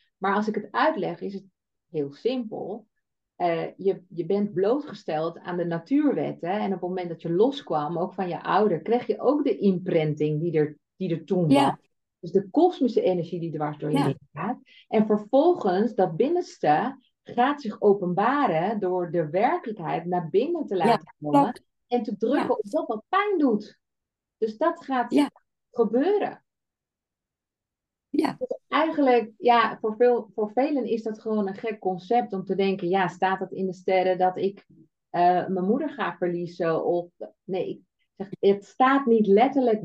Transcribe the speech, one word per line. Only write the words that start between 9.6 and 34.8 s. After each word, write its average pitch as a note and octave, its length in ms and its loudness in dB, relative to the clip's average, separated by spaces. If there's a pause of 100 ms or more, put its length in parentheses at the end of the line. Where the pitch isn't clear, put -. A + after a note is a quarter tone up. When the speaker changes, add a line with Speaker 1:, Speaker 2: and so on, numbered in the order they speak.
Speaker 1:
die E3+ 120 -2
er, D3+ 260 0 (180)
die F#3 140 -6
er E3 140 -4
toen F3+ 240 0
Speaker 2:
Ja. F3+ 180 6
Speaker 1:
was. - 200 -4 (340)
Dus E3+ 100 -12
de G3 200 2
kosmische D4 520 2
energie F3+ 380 0
die E3 120 -6
dwars D3+ 260 -4
door D3+ 120 -6
je G#3 80 2
Speaker 2:
Ja. C#4+ 60 2
Speaker 1:
heen C#3 140 -2 (140)
gaat. F#3+ 260 -6 (300)
En G#3+ 180 2
vervolgens, A3+ 880 2
dat E3+ 220 2
binnenste B3 840 0 (240)
gaat C4+ 380 0
zich G#3 200 -10
openbaren G3+ 1000 2
door F3+ 300 -2
de E3 180 -2
werkelijkheid F#3 760 -2
naar F3 240 -4
binnen C4+ 380 0
te G#3 100 -4
Speaker 2:
Ja, F3 80 0
Speaker 1:
laten A3 360 2
komen. C#4+ 220 2
Speaker 2:
klopt. - 200 -4 (240)
Speaker 1:
En B3 160 -2
te G#3+ 140 -6
drukken C4+ 320 0
Speaker 2:
Ja. B3 60 0
Speaker 1:
op - 160 -6
dat D#4+ 160 -2
wat A3 220 -6
pijn G4+ 300 0
doet. A#3 400 0 (580)
Dus A3 200 -4
dat E4 280 -2
gaat A#3+ 280 -2
Speaker 2:
Ja. C#4 180 2 (400)
Speaker 1:
gebeuren. C#4 720 0 (1600)
Speaker 2:
Ja. - 300 -2
Speaker 1:
Dus - 200 -6 (100)
eigenlijk, C4+ 680 2
ja, A3+ 420 2
voor G#3+ 160 -4
veel, A#3+ 380 2
voor G#3+ 180 -4
velen C4+ 320 0
is A3 180 -2
dat G#3+ 180 -8
gewoon G#3+ 280 -2
een G3 60 -8
gek G#3+ 240 -8
concept F#3 540 -2
om F#3+ 120 -6
te F#3+ 100 -4
denken: F#3+ 340 0
"Ja, F#3 200 0
staat F#3 320 -2
het F#3 120 -6
in F#3+ 140 -4
de F#3 60 -4
sterren F#3 460 0
dat F#3 180 2
ik, G3+ 300 -4 (440)